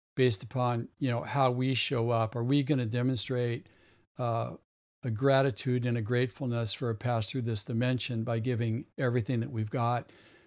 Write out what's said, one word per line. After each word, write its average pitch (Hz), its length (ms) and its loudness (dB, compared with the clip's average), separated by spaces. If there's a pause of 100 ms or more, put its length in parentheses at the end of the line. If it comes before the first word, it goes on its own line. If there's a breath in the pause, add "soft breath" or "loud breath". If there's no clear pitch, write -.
(160)
based 127 260 4
upon, 123 460 -2 (120)
you 139 100 0
know, 120 140 0
how 131 280 2
we 127 240 0
show 117 360 0
up. 113 260 0
Are 117 60 -2
we 139 200 2
gonna 131 220 0
demonstrate, 123 840 -2 (500 soft breath)
uh, 117 340 -2 (520)
a 123 80 -4
gratitude 127 720 2
and 117 120 0
a 113 40 -2
gratefulness 120 720 0
for 123 160 -2
a 113 60 -2
pass 117 320 0
through 131 140 -4
this 113 240 2
dimension 120 580 -2
by 117 160 -2
giving 117 460 -2 (120)
everything 120 440 0
that 131 100 -6
we've 110 180 -4
got 120 420 -2 (360 soft breath)